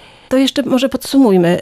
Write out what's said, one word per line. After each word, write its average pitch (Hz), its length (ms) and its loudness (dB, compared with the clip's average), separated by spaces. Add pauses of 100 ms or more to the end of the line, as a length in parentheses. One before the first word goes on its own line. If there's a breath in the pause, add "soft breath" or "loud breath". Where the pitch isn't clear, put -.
(320 loud breath)
To 254 40 0
jeszcze 269 260 0
może 247 260 -2
podsumujmy. 190 720 0